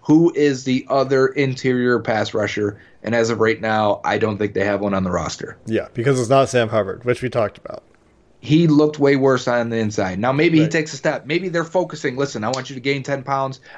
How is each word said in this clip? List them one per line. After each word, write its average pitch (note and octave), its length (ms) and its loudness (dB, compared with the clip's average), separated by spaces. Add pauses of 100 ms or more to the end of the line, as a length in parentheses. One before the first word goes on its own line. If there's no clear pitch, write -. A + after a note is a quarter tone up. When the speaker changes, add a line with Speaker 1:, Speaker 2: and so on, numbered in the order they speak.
Speaker 1:
Who E3 320 4
is C#3 300 2
the B2+ 240 0
other C3+ 380 4
interior B2+ 760 0
pass A2 340 -2
rusher? G#2 460 -2 (220)
And A2+ 120 -2
as A#2 160 2
of A2 100 -2
right A2 200 2
now, G#2+ 440 0
I G#2 140 0
don't G#2+ 200 0
think G#2 160 -4
they G2 100 0
have G2+ 160 0
one G2+ 140 -2
on F#2+ 100 0
the F#2 60 -2
roster. - 460 -6 (100)
Speaker 2:
Yeah, A2+ 280 -4
because B2+ 260 0
it's A2+ 80 -2
not C3+ 220 4
Sam A#2 180 0
Hubbard, G2 360 -4
which B2 180 -2
we B2+ 80 -4
talked A2 280 -2
about. - 240 -16 (600)
Speaker 1:
He E3 240 4
looked D3+ 320 4
way C#3 180 4
worse C3 320 2
on A#2+ 200 0
the A#2 80 -4
inside. G#2 420 -2
Now, A#2+ 140 0
maybe D#3+ 260 4
Speaker 2:
Right. D#3 60 4
Speaker 1:
he D#3 60 0
takes D#3+ 240 -4
a - 20 -12
step. C#3 300 -4
Maybe F3 240 -4
they're E3 140 -2
focusing, E3 520 -4
"Listen, C3+ 260 -4
I G#2+ 60 -2
want B2+ 220 -6
you C#3 40 -12
to B2+ 60 -12
gain C#3 220 -2
ten C3+ 200 -6
pounds. C3+ 380 -4 (180)